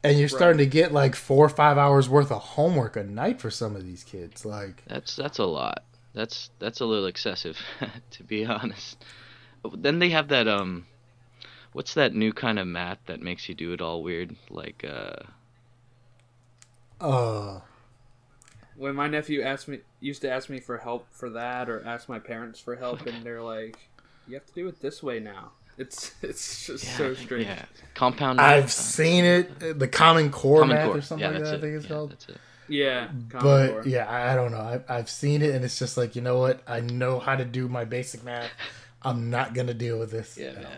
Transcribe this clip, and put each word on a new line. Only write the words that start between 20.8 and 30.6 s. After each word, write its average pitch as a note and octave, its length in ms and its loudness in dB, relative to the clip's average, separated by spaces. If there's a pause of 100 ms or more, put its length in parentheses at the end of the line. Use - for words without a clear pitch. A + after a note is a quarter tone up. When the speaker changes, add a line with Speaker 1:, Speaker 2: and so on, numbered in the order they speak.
Speaker 2:
for B2 200 -12
that, B2 380 -6
or A2 160 -6
ask A#2 240 -10
my A2+ 100 -10
parents A2+ 400 -12
for A#2+ 160 -8
help, B2 300 -8
and A#2 180 -10
they're A#2 180 -10
like, A2+ 480 -12 (380)
"You A#2+ 80 -14
have C#3 120 -16
to - 60 -20
do F3+ 140 -8
it - 140 -12
this C#3 220 -8
way A#2+ 160 -6
now." G2+ 320 -14 (260)
It's, - 400 -12
<laughs> - 60 -14
it's - 420 -10
just - 200 -10
Speaker 3:
Yeah, B2+ 120 -8
Speaker 2:
so D3+ 140 -2
Speaker 3:
I - 20 -4
think, B2+ 140 -10
Speaker 2:
strange. A#2 200 -4
Speaker 3:
yeah. F#2+ 180 -10 (280)
Compound C3 480 2
Speaker 1:
I've C#3+ 220 10
Speaker 3:
math, - 20 2
uh, - 40 -8
Speaker 1:
seen F3 560 4
it, F3 260 6 (120)
uh, D#3+ 100 -6
the C3+ 140 0
Common D#3+ 440 8
Core C#3+ 300 6